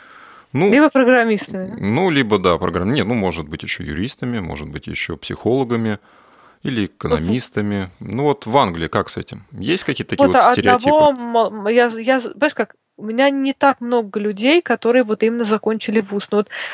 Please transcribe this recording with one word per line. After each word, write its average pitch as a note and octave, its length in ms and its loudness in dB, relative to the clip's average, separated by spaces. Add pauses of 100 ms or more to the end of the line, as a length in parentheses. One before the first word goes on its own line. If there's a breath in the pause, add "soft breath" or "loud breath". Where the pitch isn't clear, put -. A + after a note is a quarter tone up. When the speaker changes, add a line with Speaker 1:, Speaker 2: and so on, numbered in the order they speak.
(540 loud breath)
Speaker 1:
Ну, F3+ 180 2
Speaker 2:
Либо D4 180 6
программистами. A#3 880 0
Speaker 1:
ну, F#3+ 300 0
либо, A#2+ 300 2
да, F2+ 180 2
программ-, F2+ 360 -2
нет, B2+ 140 0
ну, A#2+ 80 -2
может E2+ 340 -2
быть, D#2+ 140 -10
еще - 200 -8
юристами, A#2 560 -6
может D2+ 300 -8
быть, D2+ 180 -12
еще E2 300 -8
психологами A2+ 800 -2 (640 soft breath)
или A#2 180 -2
Speaker 2:
Ну, G2 40 0
в - 0 - (120)
Speaker 1:
экономистами. G2+ 920 -4 (100)
Ну, A#2+ 240 -6
вот C#3+ 220 -2
в A2+ 120 0
Англии E2+ 300 0
как - 220 -2
с - 80 -10
этим? - 340 -12
Есть B2 320 -4
какие-то - 280 -6
такие C4+ 180 4
Speaker 2:
Вот F#3 60 4
Speaker 1:
вот B3 60 6
Speaker 2:
а A#3 120 6
Speaker 1:
стереотипы? B3 360 4
Speaker 2:
одного B3 600 4
м-, G#3 180 -8
м-, G#3+ 60 0
я, A#3+ 140 6
я, A#3 340 0
знаешь - 320 -2
как, - 220 -6 (220)
у G#3 60 -16
меня A#3+ 280 2
не C4+ 220 -2
так C4+ 280 0
много A#3 380 -2
людей, G#3+ 420 2
которые A#3+ 420 2
вот G#3+ 200 -2
именно A#3 220 0
закончили G#3+ 560 -2
вуз. G3+ 300 -6
Ну, G#3 60 2
вот G#3+ 120 0 (240 loud breath)